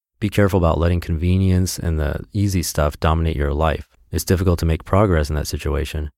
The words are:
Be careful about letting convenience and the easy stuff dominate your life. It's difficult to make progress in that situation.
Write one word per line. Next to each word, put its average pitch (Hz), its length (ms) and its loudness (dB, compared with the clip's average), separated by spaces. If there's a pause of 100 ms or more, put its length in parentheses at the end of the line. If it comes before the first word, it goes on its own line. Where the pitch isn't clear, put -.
(200)
Be 104 80 -2
careful 98 300 2
about 82 200 2
letting 85 200 2
convenience 90 800 0
and 80 180 -2
the 73 360 -4
easy 98 320 0
stuff - 340 -2
dominate 80 380 0
your 71 180 -2
life. 78 340 -2 (220)
It's 82 140 -4
difficult 90 340 2
to 85 80 -2
make 80 180 0
progress 90 440 2
in 76 80 -4
that 76 100 -4
situation. 76 720 -6